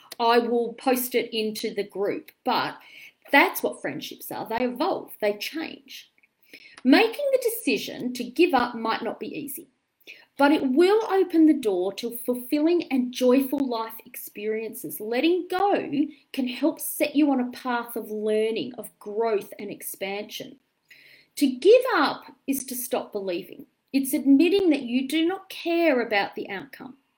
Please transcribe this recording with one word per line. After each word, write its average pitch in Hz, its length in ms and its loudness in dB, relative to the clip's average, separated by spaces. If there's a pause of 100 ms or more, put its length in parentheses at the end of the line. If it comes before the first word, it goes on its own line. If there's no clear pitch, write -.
(200)
I 240 200 6
will 233 340 0
post 254 420 -2
it 220 160 -2
into 214 420 -4
the 202 100 -4
group. 196 480 -6 (120)
But 160 320 -2 (560)
that's 320 300 4
what 214 200 -4
friendships - 500 -10
are. 127 160 -8
They 240 180 -2
evolve, 294 460 -4 (100)
they 208 120 0
change. - 800 -12 (720)
Making 440 480 6
the 508 180 2
decision - 640 -4
to 240 100 -6
give 311 300 2
up 247 200 2
might 226 300 -4
not - 160 -6
be 220 80 -10
easy, - 400 -10 (680)
but 285 140 6
it - 120 2
will 349 360 4 (100)
open 359 360 4
the 311 80 8
door 190 400 0
to 226 320 -8
fulfilling 302 680 0
and 247 220 0
joyful 269 460 4
life 226 340 -4 (120)
experiences. 214 960 -8
Letting 294 500 0
go 359 580 0 (260)
can 247 140 -2
help 285 320 -2
set - 360 -4
you 285 160 4
on 254 80 2
a 247 120 -4
path 240 440 -6
of 214 140 -8
learning, 214 680 -2
of - 100 -16 (100)
growth 208 600 -2
and 202 100 -10
expansion. - 880 -10 (800)
To 285 120 2
give 381 360 6 (120)
up - 280 0 (240)
is 269 180 -4
to 247 100 -8
stop - 380 -6
believing. 190 540 -8 (260)
It's 269 200 0
admitting 320 580 6
that - 100 0
you 247 260 -2
do 320 180 0
not 381 240 -4
care 330 520 2
about 202 340 -2
the 214 140 -10
outcome. 185 480 -14 (200)